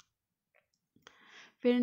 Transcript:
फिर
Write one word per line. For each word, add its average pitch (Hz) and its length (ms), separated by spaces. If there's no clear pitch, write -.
फिर 247 200